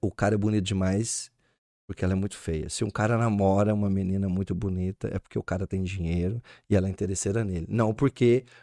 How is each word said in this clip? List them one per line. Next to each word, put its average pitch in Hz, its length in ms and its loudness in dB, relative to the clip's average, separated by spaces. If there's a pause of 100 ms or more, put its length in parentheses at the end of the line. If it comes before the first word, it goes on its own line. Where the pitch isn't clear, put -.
o 98 80 0
cara 104 240 2
é 104 40 2
bonito 104 280 2
demais 98 640 -2 (580)
porque 95 160 -6
ela 92 80 2
é 95 40 2
muito 98 200 -2
feia. 76 320 -6
Se - 160 -6
um 101 60 -2
cara 110 280 0
namora 104 560 4
uma 104 160 0
menina 95 380 0
muito 92 260 -2
bonita, 92 580 -2
é 92 60 -4
porque - 200 -10
o 107 40 -2
cara 95 240 -4
tem 95 160 -2
dinheiro 92 580 -2 (280)
e 104 80 4
ela 95 100 4
é 98 40 0
interesseira 98 520 -2
nele. 92 260 -4
Não 110 260 2
porque 127 500 2 (180)